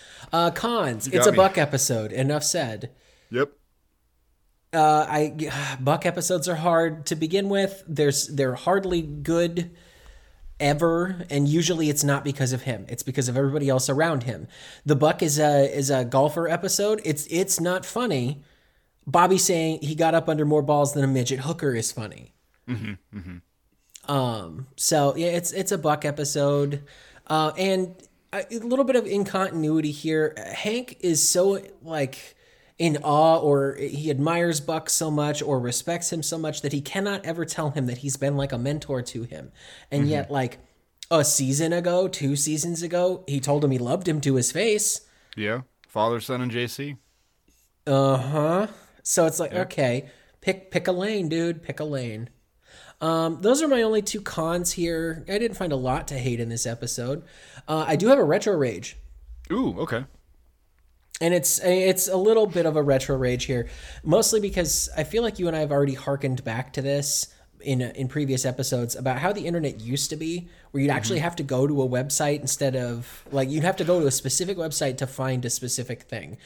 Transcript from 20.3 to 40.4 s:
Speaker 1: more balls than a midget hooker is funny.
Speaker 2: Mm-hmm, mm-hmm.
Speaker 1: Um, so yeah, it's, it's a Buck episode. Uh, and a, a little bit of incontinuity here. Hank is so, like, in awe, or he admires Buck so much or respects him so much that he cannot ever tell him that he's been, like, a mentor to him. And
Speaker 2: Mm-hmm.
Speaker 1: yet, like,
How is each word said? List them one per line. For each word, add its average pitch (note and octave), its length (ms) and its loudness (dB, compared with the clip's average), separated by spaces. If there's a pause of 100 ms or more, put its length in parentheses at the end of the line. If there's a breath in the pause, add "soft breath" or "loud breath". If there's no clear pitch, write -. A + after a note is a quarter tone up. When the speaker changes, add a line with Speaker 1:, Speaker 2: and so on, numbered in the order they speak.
Speaker 1:
more D3+ 180 4
balls D3 320 2
than C#3+ 100 2
a - 20 4
midget C3 340 0
hooker D#3 360 -2
is A2+ 160 -2
funny. F#2 400 -12 (360)
Speaker 2:
Mm-hmm, G#2+ 480 -8
mm-hmm. - 960 -14
Speaker 1:
Um, A#2 540 -4 (100)
so C#3+ 380 2
yeah, E3 140 -2
it's, E3+ 240 -2
it's F#3 180 -4
a G3 80 0
Buck D3+ 260 0
episode. C#3+ 800 0 (460 loud breath)
Uh, D#3 280 2
and F#3 380 0 (380)
a, G3 200 -6
a A#3 60 -6
little A#3+ 260 2
bit B3 120 4
of A3 100 0
incontinuity E3 840 0
here. D#3 440 0
Hank A3 640 -6
is E3 300 2
so, G3 340 2 (200)
like, D3 520 -6 (420 soft breath)
in D#3+ 280 2
awe, D#3 340 6
or C#3 380 2
he C#3+ 340 -4
admires D#3+ 500 2
Buck D#3 300 -4
so D#3 220 0
much D3 280 0
or C3+ 200 0
respects E3+ 520 -4
him D#3+ 120 -4
so - 120 -4
much D#3 260 -6
that C#3+ 100 -4
he - 80 -2
cannot G3 440 -4
ever E3 200 -4
tell D#3 260 -4
him C3 160 -2
that B2 120 -4
he's C3+ 180 -6
been, C#3+ 200 0
like, C#3 160 -2
a A#2+ 60 -2
mentor C#3 440 -4
to A#2 200 -10
him. F#2+ 300 -14 (400 loud breath)
And C#3+ 100 2
Speaker 2:
Mm-hmm. D3 80 2
Speaker 1:
yet, C#3+ 220 -2
like, C3 260 -2 (540)